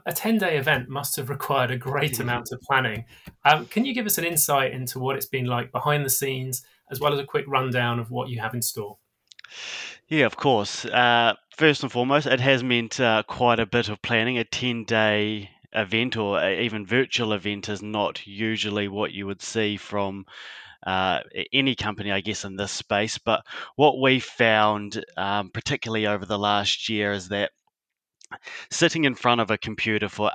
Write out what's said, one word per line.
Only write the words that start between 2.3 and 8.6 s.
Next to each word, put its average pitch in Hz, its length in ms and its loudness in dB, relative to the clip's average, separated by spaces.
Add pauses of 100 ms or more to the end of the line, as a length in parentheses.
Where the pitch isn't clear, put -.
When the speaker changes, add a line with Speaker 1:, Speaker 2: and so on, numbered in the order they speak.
Speaker 1:
of 127 100 -8
planning. 117 420 0 (400)
Um, 160 220 6
can 226 180 0
you 277 80 -2
give 226 140 -4
us 196 120 0
an 170 60 -2
insight 156 480 2
into 127 280 -8
what 135 160 -2
it's 208 100 -8
been 123 200 -4
like 120 260 -2
behind 147 340 0
the 131 40 0
scenes, 131 540 -4 (260)
as 131 100 -8
well 147 120 2
as 143 60 0
a 139 60 -4
quick 143 240 -4
rundown 123 500 0
of 117 120 -6
what 123 180 -4
you 117 120 -6
have 110 140 -4
in 120 80 -4